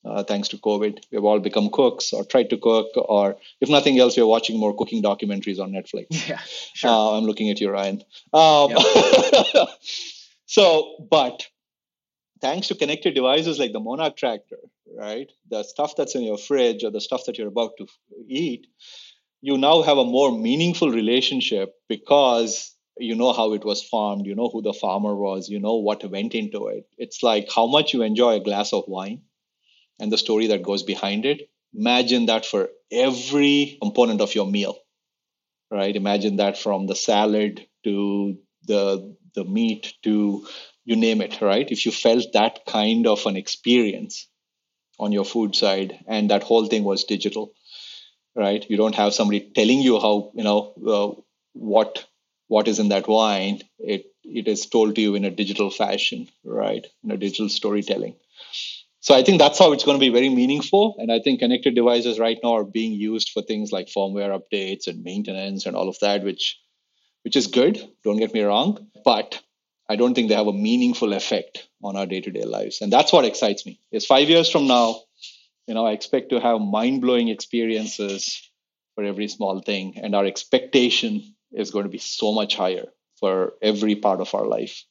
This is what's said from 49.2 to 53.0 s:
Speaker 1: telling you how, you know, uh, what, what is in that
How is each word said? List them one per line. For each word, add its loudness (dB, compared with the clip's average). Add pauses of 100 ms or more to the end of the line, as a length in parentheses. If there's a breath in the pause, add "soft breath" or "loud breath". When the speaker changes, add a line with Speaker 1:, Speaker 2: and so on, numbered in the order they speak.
Speaker 1:
telling 2
you 4
how, 0
you -8
know, 0 (120)
uh, -2 (320)
what, -2 (420)
what 2
is 0
in 2
that 0